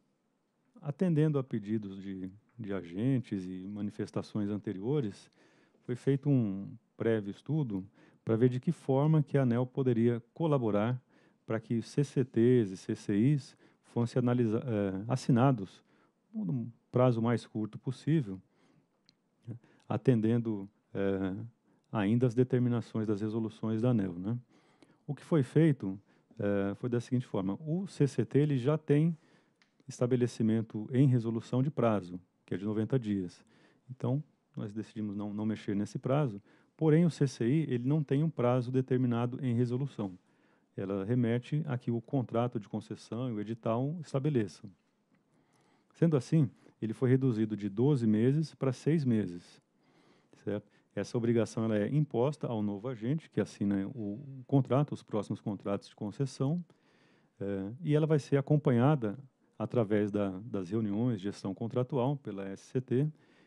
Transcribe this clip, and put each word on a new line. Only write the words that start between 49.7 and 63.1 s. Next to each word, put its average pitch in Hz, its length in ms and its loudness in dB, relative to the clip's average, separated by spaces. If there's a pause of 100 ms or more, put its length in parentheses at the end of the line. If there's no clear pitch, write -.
certo? 104 260 -6 (240)
Essa 101 240 -4
obrigação, 113 460 0
ela 110 120 0
é 104 120 0
imposta 147 580 0
ao 113 160 -4
novo 101 240 -4
agente, 127 420 -4
que - 120 -4
assina 101 480 -2
o, 104 260 -8 (240)
o 123 80 -16
contrato, 135 460 2
os - 100 -10
próximos 104 380 -4
contratos 101 480 -6
de - 80 -20
concessão, 139 680 -4 (760)
eh, 98 320 -4 (100)
e 151 100 -2
ela 151 140 4
vai 151 140 2
ser - 160 -2
acompanhada 135 840 2 (400)
através 107 540 0
da, 101 180 0 (140)
das 101 260 -6
reuniões 110 480 0
de 87 60 -10
gestão 98 280 -6
contratual 123 640 -2
pela 98 320 -10
S 98 180 -12
C - 140 -2
T, 127 280 0 (380)